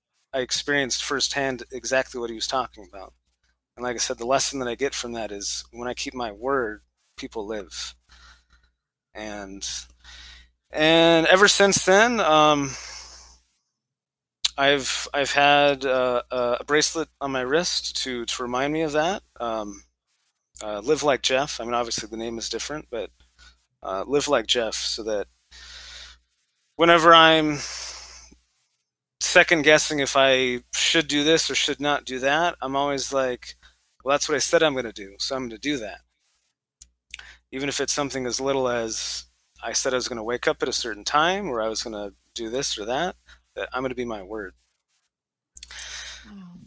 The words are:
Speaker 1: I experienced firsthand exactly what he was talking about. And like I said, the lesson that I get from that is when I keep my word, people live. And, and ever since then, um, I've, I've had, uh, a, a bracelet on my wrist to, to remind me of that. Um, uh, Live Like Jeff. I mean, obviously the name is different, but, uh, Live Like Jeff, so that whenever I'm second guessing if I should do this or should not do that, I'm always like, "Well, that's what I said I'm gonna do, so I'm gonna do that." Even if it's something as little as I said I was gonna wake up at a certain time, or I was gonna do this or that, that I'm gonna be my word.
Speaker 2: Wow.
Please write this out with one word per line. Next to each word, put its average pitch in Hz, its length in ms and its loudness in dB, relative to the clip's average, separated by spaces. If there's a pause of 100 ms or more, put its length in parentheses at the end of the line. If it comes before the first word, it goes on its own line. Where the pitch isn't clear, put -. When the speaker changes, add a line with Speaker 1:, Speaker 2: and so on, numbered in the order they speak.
(340)
Speaker 1:
I 135 60 -2
experienced 135 640 -2
firsthand 135 680 -2
exactly 131 480 -4
what 117 100 -6
he 117 60 -10
was 107 120 -6
talking 117 400 -6
about. 98 260 -18 (640)
And 120 80 -10
like 123 100 -4
I 110 40 -6
said, 123 180 -2
the 117 80 -8
lesson 135 340 2
that 123 80 -4
I 117 80 -6
get 135 180 -4
from 120 200 -8
that 107 180 -8
is 101 400 -6
when 120 160 -10
I 123 60 -6
keep - 200 -8
my 120 180 -8
word, 110 500 -4 (340)
people 113 300 -10
live. 104 500 -10 (1160)
And, 104 540 -12 (1000)
and 165 580 6
ever 190 200 8
since 196 380 6
then, 220 340 6
um, 151 520 4 (1900)
I've, 139 560 2
I've 139 180 -2
had, 143 540 4
uh, 127 440 0
a, 123 300 -2
a 127 60 -12
bracelet 151 420 2 (140)
on 139 100 -6
my 131 100 -2
wrist - 600 -2
to, 123 220 -6
to - 180 -6
remind 127 300 -2
me 160 80 -2
of 156 100 -2
that. 160 320 -2 (160)
Um, 107 440 -6 (800)
uh, 104 200 -8
Live 139 220 0
Like 135 180 0
Jeff. 131 400 -2
I - 20 -6
mean, 120 100 -4
obviously 117 360 -4
the 110 80 -10
name 117 200 -8
is 107 120 -8
different, 147 420 -8
but, 107 180 -8 (720)
uh, 95 240 -6
Live 139 220 0
Like 120 200 0
Jeff, 113 280 -2
so - 280 -4
that 104 240 -4 (1500)
whenever 170 380 8
I'm 160 460 8 (1600)
second 170 440 4
guessing 151 360 4
if 135 160 0
I 131 460 2 (120)
should 156 340 2
do 147 160 0
this 156 260 4
or 131 60 -4
should 131 240 -2
not 143 260 -2
do 127 140 -8
that, 156 420 0
I'm 135 140 -4
always 139 380 -2
like, 131 420 -4 (480)
"Well, 131 100 0
that's - 140 0
what 151 80 0
I 131 40 0
said 160 240 4
I'm 143 120 0
gonna 117 160 -6
do, 98 280 -16
so - 160 -6
I'm 131 120 -6
gonna 110 100 -14
do 139 200 -6
that." 104 240 -12 (1500)
Even 135 180 -6
if 131 100 -2
it's 135 140 2
something 135 320 0
as 117 140 -4
little 135 280 0
as 113 580 -4 (380)
I 113 100 -8
said 131 200 0
I 127 40 0
was 120 100 -2
gonna 113 160 -8
wake 120 240 -4
up 156 160 -2
at 135 60 -2
a 113 40 -2
certain 104 300 -6
time, 180 460 0
or 117 120 -4
I 110 80 -2
was 110 140 -2
gonna 104 300 -8 (200)
do 113 160 -8
this 131 280 -2
or 101 80 -10
that, 151 300 -4 (400)
that 98 180 -8
I'm 127 100 -4
gonna 127 120 -6
be 123 100 -6
my 107 180 -8
word. 98 300 -12 (1700)
Speaker 2:
Wow. 190 280 -18 (140)